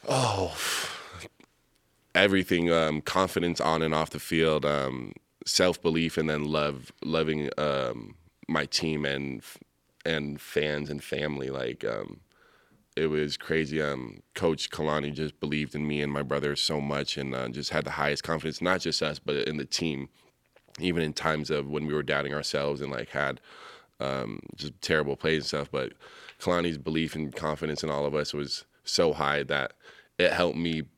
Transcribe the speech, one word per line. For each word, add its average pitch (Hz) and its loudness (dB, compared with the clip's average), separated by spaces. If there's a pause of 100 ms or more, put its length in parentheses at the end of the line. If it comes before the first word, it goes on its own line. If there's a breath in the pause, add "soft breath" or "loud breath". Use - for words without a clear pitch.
Oh, 104 2 (1600 loud breath)
everything. 90 6
Um, 78 4
confidence 87 2
on 80 4
and 78 2
off 78 2
the 76 -8
field, 80 2
um, 65 -2 (340)
self-belief, 82 2
and 80 2
then 76 0
love, 73 -2 (120)
loving, 78 0
um, 64 -2 (340)
my 78 2
team 78 0
and, 69 -2 (640)
and 73 -2
fans 73 -2
and 73 -6
family. 71 -4
Like, 64 -4
um, 52 -6 (760 soft breath)
it 80 2
was 76 0
crazy. 78 0
Um, 64 -4 (120)
Coach 82 0
Kalani 76 0
just 76 -4
believed 76 -2
in 73 -2
me 73 0
and 71 0
my 71 0
brother 71 0
so 76 0
much, 71 -2
and, 67 -4
uh, 64 -4
just 62 -6
had 73 2
the 69 -6
highest 73 0
confidence, 80 -2
not 90 4
just 82 0
us, 76 -2
but 73 -2 (120)
in 76 -4
the 71 -4
team. 69 -2 (720 soft breath)
Even 85 2
in 76 0
times 78 0
of 71 0
when 76 -2
we 73 0
were 76 0
doubting 71 0
ourselves 71 -2
and, 71 -4
like, 58 -6
had, 67 -2 (600 loud breath)
um, 64 -4 (140)
just - -10
terrible 73 2
plays 80 2
and 71 -2
stuff, 73 -2
but 67 -2 (480 loud breath)
Kalani's 87 2
belief 78 -2
and 76 -4
confidence 76 -4
in 78 -2
all 71 0
of 71 -2
us 73 -2
was 73 -6 (200 soft breath)
so 82 4
high 71 2
that 69 0 (460 loud breath)
it 87 6
helped 87 2
me 82 0 (160)